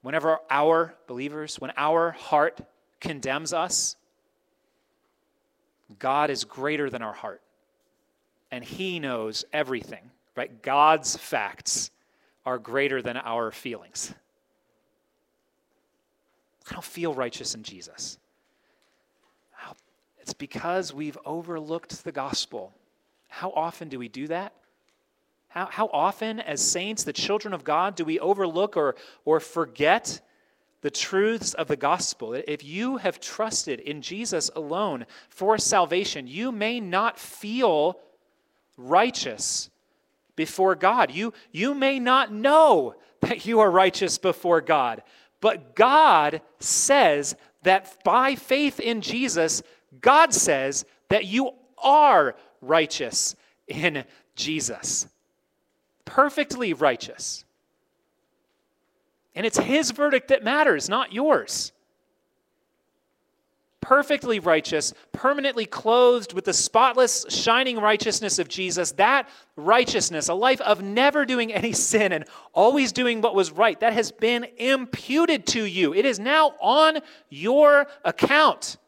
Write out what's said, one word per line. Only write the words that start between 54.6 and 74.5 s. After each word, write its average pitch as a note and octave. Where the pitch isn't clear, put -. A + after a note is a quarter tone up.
Perfectly C4+
righteous. -
And F#3+
it's A3
his C4+
verdict C#4
that C4+
matters, A#3
not A#3
yours. B3
Perfectly C4+
righteous, D#3+
permanently C4+
clothed A#3+
with F#3
the F#3
spotless, A#3+
shining A#3+
righteousness G#3+
of E3+
Jesus, F3+
that A#3
righteousness, F3+
a E3+
life B3+
of G#3
never C4+
doing A#3+
any G#3
sin G#3
and D3+
always A#3+
doing A#3+
what A3
was F#3
right, F#3
that A3+
has A3
been A#3+